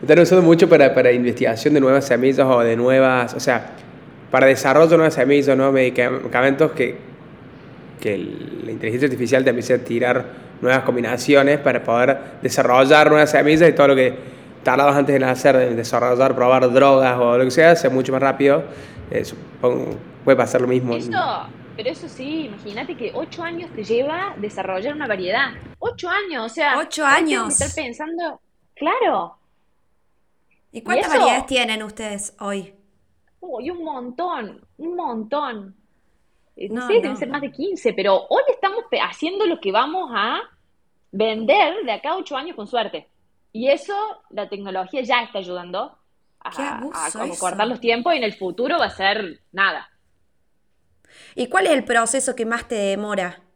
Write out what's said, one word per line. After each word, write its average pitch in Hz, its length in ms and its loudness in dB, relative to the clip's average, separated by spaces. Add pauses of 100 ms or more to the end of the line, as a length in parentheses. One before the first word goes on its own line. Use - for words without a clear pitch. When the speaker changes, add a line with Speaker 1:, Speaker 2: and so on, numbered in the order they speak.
Speaker 1:
Están 151 160 6
usando 175 240 6
mucho 165 260 6
para, 139 260 6
para 127 180 4
investigación 123 640 0
de 143 60 4
nuevas 135 260 4
semillas 131 400 2
o 127 140 4
de 117 160 2
nuevas, 127 580 2
o 123 60 -8
sea, 120 300 -2 (600)
para 131 160 6
desarrollo 139 440 6
de 170 80 6
nuevas 160 160 2
semillas, 135 420 2
nuevos 135 180 2
medicamentos, 127 1000 0
que, 117 260 -4 (1000)
que 104 140 -4
el, - 520 -10
la 113 60 -10
inteligencia 117 340 -4
artificial 127 360 0
te 131 80 2
empiece 120 240 0
a 123 100 -2
tirar 123 400 -2 (360)
nuevas 127 240 2
combinaciones 127 760 2
para 127 240 0
poder 123 360 2 (240)
desarrollar 135 680 6
nuevas 151 200 6
semillas 156 380 6
y 151 40 4
todo 143 160 4
lo 139 80 6
que 127 180 2 (480)
tardabas 139 340 4
antes 139 200 2
en 131 80 2
hacer, 131 320 4
en 123 200 2
desarrollar, 123 580 0
probar 127 380 4
drogas 131 460 6
o 120 200 2
lo 131 60 2
que 127 60 -2
sea, 165 260 6
sea 165 140 0
mucho 127 220 -2
más 131 100 0
rápido. 139 400 2 (480)
Eh, 110 140 -4
supongo, - 720 -6 (280)
puede 135 120 4
pasar 123 240 0
lo 123 80 0
mismo 127 260 0
en 117 60 -6
Speaker 2:
Eso, 175 460 -4 (300)
pero 233 140 -6
eso 320 180 -12
sí, 294 380 -10
imagínate 208 500 -12
que 220 180 -10
ocho 330 280 -10
años 339 320 -10
te 220 100 -10
lleva 294 520 -4
desarrollar 202 580 -8
una 302 120 -8
variedad. 214 460 -2 (260)
Ocho 453 320 -8
años, 349 360 -4
o - 80 -8
sea, 285 240 0
Speaker 3:
Ocho 311 260 -6
Speaker 2:
hoy 277 40 2
tengo 320 200 2
que 294 80 0
Speaker 3:
años. 233 240 -4
Speaker 2:
estar 285 140 -6
pensando, 311 680 -8 (340)
claro. 302 640 -2 (1400)
Speaker 3:
¿Y 226 100 -16
cuántas - 240 0
Speaker 2:
¿Y 320 40 -2
eso? 285 80 4
Speaker 3:
variedades 254 280 2
tienen 220 360 -2
ustedes 208 560 -12
hoy? 196 360 -8 (640)
Speaker 2:
Uy, 277 300 -10
un 349 120 -12
montón, 269 800 -10 (160)
un 330 180 -10
montón. 233 800 -8 (800)
Eh, - 140 -12
no 226 140 -8
Speaker 3:
No, 247 40 -10
Speaker 2:
sé, 311 80 -2
deben 370 180 2
Speaker 3:
no. 254 40 -10
Speaker 2:
ser 247 120 -8
más 285 120 -8
de 285 100 -10
quince, 330 440 -6
pero 202 340 0
hoy 523 200 2
estamos 427 420 -2
pe-, - 100 -2
haciendo 392 460 -4
lo 339 120 -2
que 196 140 -6
vamos 294 420 -2
a 226 240 -4 (720)
vender 226 720 0
de 240 80 -4
acá 202 180 -8
a 349 80 -4
ocho 339 180 -10
años 311 180 -10
con 220 140 -14
suerte. 170 400 -8 (440)
Y 233 160 -4
eso, 330 260 -2 (360)
la 202 180 -10
tecnología 196 540 -10
ya 247 200 -2
está 226 160 -10
ayudando 180 580 -10 (440)
a, - 100 -14
Speaker 3:
Qué - 120 -10
abuso 220 560 -8
Speaker 2:
a, 214 40 -8
a 240 40 -8
Speaker 3:
eso. - 140 -12
Speaker 2:
cortar 190 260 -4
los 247 140 -8
tiempos 233 340 -2
y 311 40 -4
en - 60 -6
el 202 100 -6
futuro 233 440 -6
va 262 80 2
a 190 40 -6
ser 196 500 -4 (100)
nada. 180 380 -4 (1500)
Speaker 3:
¿Y 247 140 -6
cuál 381 180 0
es 339 60 2
el 269 120 0
proceso 247 520 -2
que 226 100 -6
más 233 220 -6
te 240 80 -8
demora? 202 640 -6 (140)